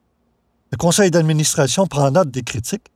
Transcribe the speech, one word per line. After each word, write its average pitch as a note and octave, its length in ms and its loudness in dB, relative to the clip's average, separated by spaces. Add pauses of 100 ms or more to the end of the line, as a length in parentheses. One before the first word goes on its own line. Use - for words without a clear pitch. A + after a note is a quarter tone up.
(720)
Le C#3 60 -6
conseil F3 340 2
d'administration D#3 800 0
prend C#3+ 240 0
note E3 180 2
des B2 140 -8
critiques A#2 520 -8